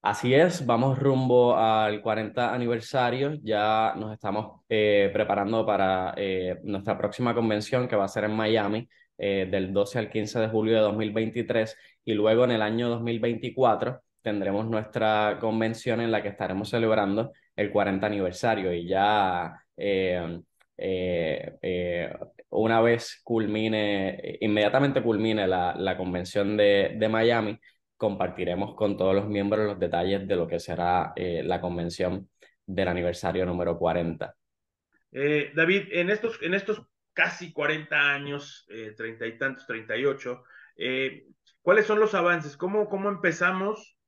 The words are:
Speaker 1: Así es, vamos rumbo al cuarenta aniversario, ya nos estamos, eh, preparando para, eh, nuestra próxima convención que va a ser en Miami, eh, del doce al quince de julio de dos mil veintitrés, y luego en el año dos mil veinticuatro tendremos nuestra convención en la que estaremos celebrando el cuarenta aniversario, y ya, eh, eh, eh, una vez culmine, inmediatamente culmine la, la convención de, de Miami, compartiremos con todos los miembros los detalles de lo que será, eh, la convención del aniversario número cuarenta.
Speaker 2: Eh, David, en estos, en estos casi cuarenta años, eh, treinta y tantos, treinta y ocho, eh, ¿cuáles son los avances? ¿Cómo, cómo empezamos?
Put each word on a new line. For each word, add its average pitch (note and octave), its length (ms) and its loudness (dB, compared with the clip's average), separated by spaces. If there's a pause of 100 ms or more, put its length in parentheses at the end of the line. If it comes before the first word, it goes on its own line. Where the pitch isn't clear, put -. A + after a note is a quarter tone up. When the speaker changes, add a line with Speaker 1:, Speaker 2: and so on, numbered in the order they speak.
Speaker 1:
Así B2 300 0
es, E3 320 4
vamos B2+ 320 2
rumbo B2+ 580 6
al A2 460 2
cuarenta A2 500 -2
aniversario, B2 880 0
ya G#2+ 560 2
nos G#2+ 160 -6
estamos, G#2+ 560 -6
eh, G#2 440 4
preparando G#2 520 0
para, F#2+ 520 2
eh, F#2 480 -2
nuestra G2+ 340 -4
próxima A#2 340 -2
convención A#2 540 0
que A#2 80 -4
va G2 120 2
a - 20 -6
ser G#2+ 160 -2
en G#2+ 100 -2
Miami, A2 540 0 (280)
eh, G2 320 -2
del F#2+ 240 -2
doce G2+ 280 0
al G#2+ 100 -6
quince G#2+ 300 -4
de A2 80 0
julio A2 260 2
de A2 60 4
dos G#2+ 160 2
mil G#2+ 160 -4
veintitrés, A2+ 680 -2 (260)
y A2 100 -2
luego A2 280 4
en B2 80 4
el A2 120 2
año A#2 260 0
dos A#2 120 -2
mil A#2 200 -4
veinticuatro A#2+ 840 0 (200)
tendremos G#2 440 -2
nuestra G#2+ 760 0
convención A2+ 600 -2
en A#2 100 0
la G#2+ 100 2
que G2+ 100 -4
estaremos G2 380 -4
celebrando A2 600 2 (240)
el G#2 160 -2
cuarenta G2+ 380 0
aniversario, G2 640 -2
y F2 160 -4
ya, F#2 680 2 (220)
eh, F2+ 640 -2 (380)
eh, F2+ 840 -4
eh, F2+ 500 -4 (360)
una A2+ 320 2
vez A#2 420 0
culmine, G#2 1160 -2
inmediatamente A2+ 600 2
culmine A2 460 0
la, F2+ 320 0
la F#2 180 -2
convención F#2 600 -2
de, G2+ 420 4
de A2 100 2
Miami, A2+ 480 2 (380)
compartiremos F#2 800 -2
con G2+ 220 0
todos F#2+ 180 2
los G2+ 140 0
miembros G#2 360 0
los G2+ 140 -2
detalles F#2 480 0
de G2 80 0
lo E2+ 140 0
que E2+ 100 -4
será, F2 560 0
eh, F2 300 -4
la F2 160 -2
convención F2+ 680 -4 (380)
del F#2 220 0
aniversario F2 580 -2
número F2 320 -2
cuarenta. E2+ 560 -2 (800)
Speaker 2:
Eh, D3 420 -2
David, E3+ 380 2
en F3 180 0
estos, A3 320 -2
en F3 120 -2
estos G3+ 280 -4 (300)
casi F3 400 -2
cuarenta D3 600 0
años, C#3+ 580 -8
eh, A2 260 -14
treinta A2+ 280 -8
y A2+ 140 -8
tantos, C3+ 300 -6
treinta A2 280 -6
y B2+ 80 -2
ocho, B2+ 380 -4 (340)
eh, C3 500 -4 (340)
¿cuáles G#3 260 6
son G#3+ 140 2
los G#3+ 140 2
avances? E3+ 420 0
¿Cómo, G3+ 320 -2
cómo G3 200 -4
empezamos? F#3+ 880 -2 (120)